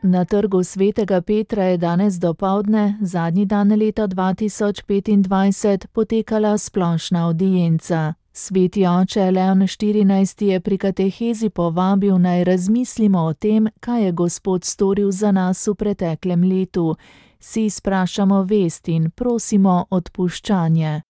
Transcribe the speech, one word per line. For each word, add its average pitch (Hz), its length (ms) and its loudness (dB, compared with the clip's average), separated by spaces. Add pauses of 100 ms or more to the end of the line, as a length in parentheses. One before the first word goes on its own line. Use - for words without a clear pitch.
Na 180 180 2
Trgu 196 400 0
svetega 190 560 0
Petra 208 440 -2
je 180 140 0
danes 180 360 0
dopoldne, 202 840 -2
zadnji 175 460 -2
dan 202 260 2
leta 214 340 0
dva 185 280 0
tisoč 208 480 -4
petindvajset, 196 1080 0
potekala 214 680 0
splošna 170 680 -2
avdienca. 165 880 0 (180)
Sveti 185 540 0
oče 185 440 2
Leon 190 360 2
štirinajsti 202 800 0
je 185 140 2
pri 196 180 -2
katehezi 208 680 -2
povabil, 185 680 0
naj 180 260 2
razmislimo 190 720 0
o 160 140 -2
tem, 214 360 0 (120)
kaj 240 240 -2
je 185 80 0
Gospod 175 520 -2
storil 196 460 0
za 202 220 0
nas 185 340 0
v 208 80 -2
preteklem 180 680 -2
letu. 185 520 0 (440)
Si - 240 -4
izprašamo 196 800 0
vest 185 460 -2
in 165 220 0
prosimo 202 800 0
odpuščanje. 165 1200 -2